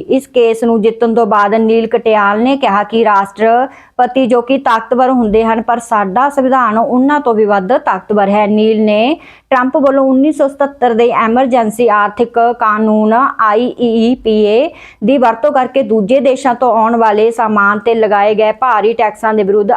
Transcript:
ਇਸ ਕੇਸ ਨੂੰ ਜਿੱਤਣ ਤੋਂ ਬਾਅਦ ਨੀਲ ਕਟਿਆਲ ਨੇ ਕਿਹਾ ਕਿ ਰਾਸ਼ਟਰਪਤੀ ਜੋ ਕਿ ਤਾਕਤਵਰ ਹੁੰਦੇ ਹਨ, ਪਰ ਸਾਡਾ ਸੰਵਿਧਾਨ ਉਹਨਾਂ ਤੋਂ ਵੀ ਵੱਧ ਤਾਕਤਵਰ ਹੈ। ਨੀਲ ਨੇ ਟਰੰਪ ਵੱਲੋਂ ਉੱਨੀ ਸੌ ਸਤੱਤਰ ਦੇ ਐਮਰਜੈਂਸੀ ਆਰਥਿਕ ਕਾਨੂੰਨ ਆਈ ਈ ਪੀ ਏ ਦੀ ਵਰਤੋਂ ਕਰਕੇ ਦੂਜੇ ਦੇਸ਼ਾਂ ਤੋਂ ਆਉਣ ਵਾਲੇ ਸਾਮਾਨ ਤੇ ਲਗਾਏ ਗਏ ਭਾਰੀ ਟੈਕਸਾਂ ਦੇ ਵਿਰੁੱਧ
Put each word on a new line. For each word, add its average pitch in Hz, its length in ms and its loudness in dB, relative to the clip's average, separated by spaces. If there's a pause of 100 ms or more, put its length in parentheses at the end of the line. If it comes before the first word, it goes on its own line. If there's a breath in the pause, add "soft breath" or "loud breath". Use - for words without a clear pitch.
ਇਸ 262 180 -2
ਕੇਸ 226 380 0
ਨੂੰ 226 180 0
ਜਿੱਤਣ 226 320 0
ਤੋਂ 233 120 2
ਬਾਅਦ 208 280 0
ਨੀਲ 226 320 0
ਕਟਿਆਲ 214 560 0
ਨੇ 262 140 0
ਕਿਹਾ 208 260 0
ਕਿ 220 220 -2
ਰਾਸ਼ਟਰਪਤੀ 233 1200 0
ਜੋ 240 140 2
ਕਿ 269 180 -2
ਤਾਕਤਵਰ 247 520 0
ਹੁੰਦੇ 226 340 0
ਹਨ, 226 180 0
ਪਰ 240 180 -2
ਸਾਡਾ 214 480 -2
ਸੰਵਿਧਾਨ 254 500 0
ਉਹਨਾਂ 254 420 0
ਤੋਂ 254 140 -2
ਵੀ 214 100 2
ਵੱਧ 202 320 0
ਤਾਕਤਵਰ 208 520 -2
ਹੈ। 208 180 0
ਨੀਲ 214 360 0
ਨੇ 214 340 0 (340 loud breath)
ਟਰੰਪ 262 280 0
ਵੱਲੋਂ 269 300 2
ਉੱਨੀ 269 240 2
ਸੌ 294 160 -2
ਸਤੱਤਰ 277 460 -2
ਦੇ 240 200 2
ਐਮਰਜੈਂਸੀ 233 760 0
ਆਰਥਿਕ 208 480 -2 (220)
ਕਾਨੂੰਨ 214 520 0 (280)
ਆਈ 220 260 0 (140)
ਈ 233 340 0
ਪੀ 220 300 -2
ਏ 226 240 0 (360 loud breath)
ਦੀ 262 140 2
ਵਰਤੋਂ 240 340 0
ਕਰਕੇ 262 320 -2
ਦੂਜੇ 220 360 0
ਦੇਸ਼ਾਂ 254 340 0
ਤੋਂ 240 220 0
ਆਉਣ 226 200 0
ਵਾਲੇ 220 360 2
ਸਾਮਾਨ 214 460 0
ਤੇ 233 160 0
ਲਗਾਏ 208 400 0
ਗਏ 214 260 0
ਭਾਰੀ 226 320 0
ਟੈਕਸਾਂ 220 420 -2
ਦੇ 214 80 0
ਵਿਰੁੱਧ 202 340 0